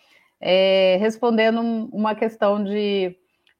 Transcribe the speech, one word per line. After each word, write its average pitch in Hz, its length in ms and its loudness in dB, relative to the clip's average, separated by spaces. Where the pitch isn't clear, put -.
é, 190 600 2
respondendo 226 600 0
um, 226 260 -4
uma 214 280 -4
questão 214 480 -2
de: 196 540 -4